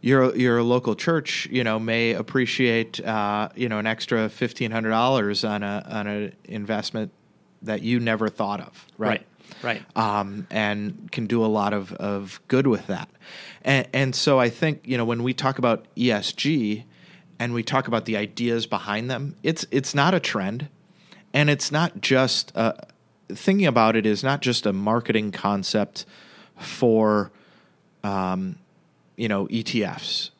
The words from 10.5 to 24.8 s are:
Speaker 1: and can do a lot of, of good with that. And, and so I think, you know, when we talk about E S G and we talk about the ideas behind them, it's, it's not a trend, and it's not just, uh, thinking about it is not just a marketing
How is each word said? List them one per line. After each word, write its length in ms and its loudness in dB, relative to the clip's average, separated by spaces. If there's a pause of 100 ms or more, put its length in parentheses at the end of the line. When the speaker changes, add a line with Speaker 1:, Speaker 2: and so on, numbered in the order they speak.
Speaker 1:
and 600 -2
can 140 -4
do 160 2
a 60 2
lot 240 2
of, 220 -6
of 440 -6 (100)
good 180 2
with 220 0
that. 200 -6 (560)
And, 300 2
and 200 2
so 240 4
I 120 4
think, 340 -2
you 140 -2
know, 80 0
when 160 -2
we 100 0
talk 260 0
about 280 2 (100)
E 160 2
S 200 -2
G 520 -2 (540)
and 160 -4
we 80 -2
talk 260 0
about 160 0
the 140 -2
ideas 480 -2
behind 440 -4
them, 320 -6
it's, 280 -2
it's 240 -2
not 180 4
a 80 2
trend, 480 -4 (640)
and 160 4
it's 240 0
not 300 0
just, 520 2
uh, 200 2 (560)
thinking 360 2
about 280 6
it 120 4
is 180 2
not 160 2
just 240 0
a 80 2
marketing 580 0